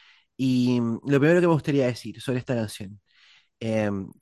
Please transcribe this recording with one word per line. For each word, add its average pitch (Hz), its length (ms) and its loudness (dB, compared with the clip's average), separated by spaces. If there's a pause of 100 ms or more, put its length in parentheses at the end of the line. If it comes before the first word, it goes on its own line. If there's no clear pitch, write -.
(360)
Y, 127 420 2
mm, 117 280 -2
lo 143 120 2
primero 160 220 6
que 175 60 4
me 170 80 4
gustaría 139 320 0
decir 117 340 -8
sobre 127 200 -2
esta 127 140 -6
canción, 104 460 -6 (600)
em, 107 500 -2 (120)